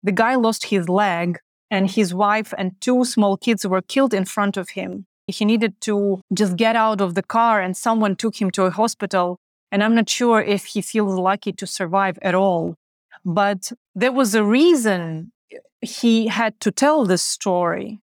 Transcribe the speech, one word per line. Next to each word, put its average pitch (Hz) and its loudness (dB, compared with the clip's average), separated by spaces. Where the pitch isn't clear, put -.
The 208 0
guy 226 2
lost 226 0
his 185 0
leg 180 0
and 196 2
his 190 0
wife 208 0
and 185 -6
two 254 2
small 202 2
kids 220 -2
were 185 0
killed 269 0
in 190 0
front 202 -2
of 180 -8
him. 185 -10
He 202 -4
needed 220 0
to 202 -2
just 185 0
get 226 2
out 220 2
of 180 -2
the 190 -2
car 226 2
and 185 -4
someone 220 0
took 220 -4
him 190 0
to 196 0
a 185 2
hospital. 185 -2
And 202 2
I'm 226 4
not 226 2
sure 233 2
if 202 -2
he - -6
feels 202 -2
lucky 190 -2
to - -12
survive 185 -2
at 185 -2
all. 175 0
But 196 -2
there 240 0
was 247 0
a 220 2
reason 208 2
he 226 0
had 214 -2
to 208 0
tell 294 2
this 180 2
story. 180 -4